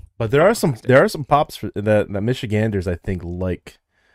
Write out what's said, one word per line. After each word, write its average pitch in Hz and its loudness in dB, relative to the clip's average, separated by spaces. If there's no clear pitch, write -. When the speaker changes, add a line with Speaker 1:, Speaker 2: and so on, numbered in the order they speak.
Speaker 1:
But 113 -4
there 139 4
are 196 4
some, 180 0
Speaker 2:
Ohio 117 -6
State. - -8
Speaker 1:
there 135 6
are 220 0
some 156 -8
pops 147 0
for, 107 -8
that, 104 0
that 98 -4
Michiganders, 107 -2
I 90 -2
think, 87 -6
like, 90 -8